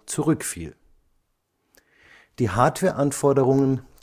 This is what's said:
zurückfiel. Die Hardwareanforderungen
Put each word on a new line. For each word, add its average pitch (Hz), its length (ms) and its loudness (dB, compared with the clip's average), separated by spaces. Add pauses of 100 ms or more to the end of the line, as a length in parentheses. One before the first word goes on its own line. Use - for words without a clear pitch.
zurückfiel. 147 680 -4 (1600)
Die 117 120 0
Hardwareanforderungen 135 1300 2 (220)